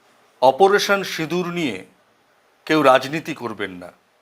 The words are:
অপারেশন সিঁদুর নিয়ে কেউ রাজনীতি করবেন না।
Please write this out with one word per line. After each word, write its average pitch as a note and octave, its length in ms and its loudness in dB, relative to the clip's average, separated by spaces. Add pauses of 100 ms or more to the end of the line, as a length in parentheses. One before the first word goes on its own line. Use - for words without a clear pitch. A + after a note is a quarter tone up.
(420)
অপারেশন G3 600 2
সিঁদুর E3 440 -6
নিয়ে D3 380 -6 (800)
কেউ D#3 180 0
রাজনীতি C3+ 500 2
করবেন A2 380 -10
না। F2+ 220 -16 (280)